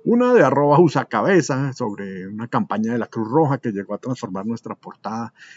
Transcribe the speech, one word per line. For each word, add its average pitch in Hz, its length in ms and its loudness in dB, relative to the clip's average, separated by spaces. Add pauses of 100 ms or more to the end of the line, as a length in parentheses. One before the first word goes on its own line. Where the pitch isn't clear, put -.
Una 247 280 2
de 214 100 8
arroba 147 380 4
usacabeza 139 920 2
sobre 98 540 -8
una 107 220 -10
campaña 110 440 -2
de 123 60 -2
la 107 80 -4
Cruz 110 220 -8
Roja 139 300 2
que 123 120 -6
llegó 98 240 -8
a - 40 -8
transformar 104 480 -8
nuestra 113 280 -8
portada 110 600 -12 (220)